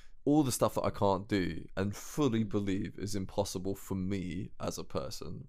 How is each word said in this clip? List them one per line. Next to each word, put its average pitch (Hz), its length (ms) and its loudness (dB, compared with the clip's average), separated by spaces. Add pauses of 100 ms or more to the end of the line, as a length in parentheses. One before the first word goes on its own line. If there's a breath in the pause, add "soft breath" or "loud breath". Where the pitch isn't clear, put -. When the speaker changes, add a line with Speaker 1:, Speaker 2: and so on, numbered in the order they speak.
(240 soft breath)
Speaker 1:
"All 147 180 8
the 127 100 2
stuff 110 240 2
that - 80 2
I 101 60 0
can't 98 380 2
do 87 380 2 (100)
and 101 180 0
fully 113 500 2
Speaker 2:
Mm. 104 40 -2
Speaker 1:
believe 98 500 0
is 98 160 -4
impossible 95 600 -2
for - 220 -6
me 92 640 -2
as - 180 -4
a 82 60 -8
person," - 640 -6